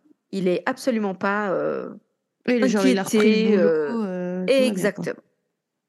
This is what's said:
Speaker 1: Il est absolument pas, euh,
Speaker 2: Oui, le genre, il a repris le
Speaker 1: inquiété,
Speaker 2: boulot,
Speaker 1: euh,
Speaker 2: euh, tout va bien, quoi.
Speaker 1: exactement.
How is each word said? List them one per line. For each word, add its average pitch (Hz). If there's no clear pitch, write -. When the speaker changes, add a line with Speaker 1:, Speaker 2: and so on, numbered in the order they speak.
Speaker 1:
Il 190
est 180
absolument 214
pas, 202
euh, 147
Speaker 2:
Oui, 247
le 226
genre, 208
il 233
a 190
repris 214
le 214
Speaker 1:
inquiété, 214
Speaker 2:
boulot, 202
Speaker 1:
euh, 165
Speaker 2:
euh, 180
tout -
va 185
bien, 269
quoi. 262
Speaker 1:
exactement. 190